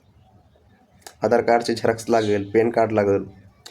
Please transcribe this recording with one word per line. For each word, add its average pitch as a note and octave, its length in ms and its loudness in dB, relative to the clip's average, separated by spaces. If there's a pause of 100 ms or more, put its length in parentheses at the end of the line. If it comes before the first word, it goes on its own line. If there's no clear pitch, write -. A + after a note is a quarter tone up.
(1200)
आधार A#2 180 2
कार्डचे A#2 320 0
झेरॉक्स A2 360 -4
लागेल, G#2 420 0
पॅन A2+ 180 2
कार्ड A2+ 220 0
लागेल, G2+ 320 2 (480)